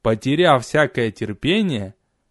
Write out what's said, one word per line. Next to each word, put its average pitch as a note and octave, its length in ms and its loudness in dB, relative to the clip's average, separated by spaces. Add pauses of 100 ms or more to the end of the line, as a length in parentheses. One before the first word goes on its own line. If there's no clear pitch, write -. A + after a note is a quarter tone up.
Потеряв C3 640 2
всякое B2+ 480 -2
терпение, A#2 800 -4 (360)